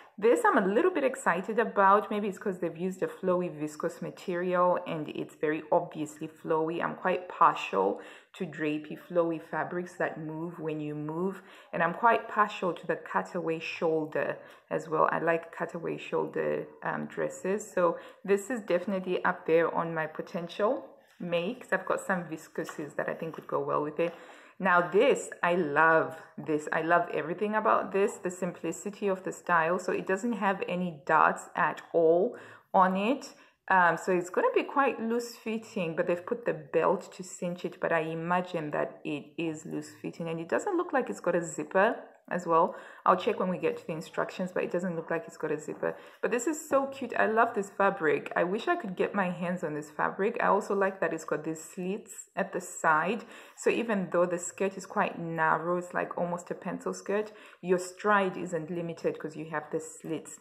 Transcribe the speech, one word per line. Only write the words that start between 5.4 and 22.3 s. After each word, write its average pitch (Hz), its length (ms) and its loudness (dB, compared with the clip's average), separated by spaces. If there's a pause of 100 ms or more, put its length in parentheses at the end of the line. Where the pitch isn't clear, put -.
obviously 160 560 -2
flowy. 160 560 -2
I'm 156 120 -2
quite - 340 -2
partial 190 720 4 (320)
to 185 120 -6
drapey, 151 540 -4
flowy 170 400 0
fabrics 175 580 -6
that 165 220 -2
move 160 400 -8
when 156 220 -4
you 151 140 -6
move. 160 480 -4 (280)
And 175 100 -2
I'm 170 120 2
quite 233 340 2
partial 208 460 0
to - 140 -10
the 160 100 -2
cutaway 165 640 -4
shoulder 151 800 -2 (320)
as 160 200 -4
well. 156 220 4
I 160 80 -2
like 165 360 0
cutaway 165 420 -6
shoulder, 156 720 -2 (160)
um, 156 220 -4
dresses. 190 640 -4
So 170 280 2 (260)
this 196 240 0
is 247 120 -4
definitely 185 640 -2
up 180 220 -2
there 165 280 4
on 170 200 -2
my 156 140 -2
potential 202 840 -4 (300)
makes. 170 520 -4
I've 190 140 0
got - 160 0
some 180 240 -2
viscoses 156 720 -10